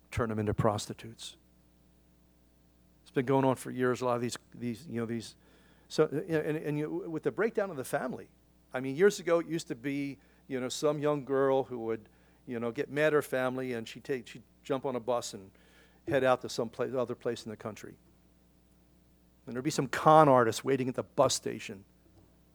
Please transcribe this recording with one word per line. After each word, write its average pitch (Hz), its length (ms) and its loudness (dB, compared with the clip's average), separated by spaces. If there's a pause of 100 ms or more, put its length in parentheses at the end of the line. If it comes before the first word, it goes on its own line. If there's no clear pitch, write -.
(120)
turn 117 180 0
'em 107 80 -2
into 104 160 0
prostitutes. - 840 -2 (1700)
It's - 80 -20
been 131 160 0
going 135 180 4
on 131 120 4
for 127 160 -10
years. 127 300 0
A - 20 -2
lot 123 100 2
of 120 80 -2
these, 117 160 -4 (160)
these, 120 320 -8
you 117 140 -6
know, 113 60 -2
these. 113 280 -8 (540)
So, - 160 4
and, 156 520 -2
and 147 220 -4
you, 151 100 -4 (200)
with 160 160 -6
the 135 80 -2
breakdown 202 380 -2
of 160 60 -10
the 127 80 -8
family, 180 440 -6 (440)
I 131 60 -2
mean, 135 160 -4
years 196 240 4
ago 170 220 2
it 147 60 -6
used 156 200 -6
to 151 80 -6
be, 139 440 -6 (280)
you 135 120 -4
know, 123 120 -4
some 151 280 0
young 147 260 0
girl 135 400 2
who 123 160 -10
would, 113 280 -6 (380)
you 120 120 -6
know, 117 140 -4
get 139 180 -6
mad 147 180 4
at 151 40 2
her 147 100 4
family, 127 520 -2
and 113 120 -6
she'd - 180 -16
take, 131 220 -4
she'd - 160 -18 (220)
jump 135 220 -2
on 127 100 -4
a 120 40 -4
bus 120 340 -2
and 98 160 -16 (580)
head 135 160 2
out 127 160 4
to 113 80 -10
some 117 220 -2
place, 120 240 -4
other 123 200 -2
place 120 300 -6
in 107 60 -10
the 107 60 -10
country. - 380 -12 (1500)
And 123 80 -10
there'd 127 100 -6
be 156 60 0
some 139 180 -2
con 156 400 8
artist 120 360 6
waiting 131 240 0
at 127 60 -4
the 117 80 -4
bus 135 320 2
station 113 500 -8 (720)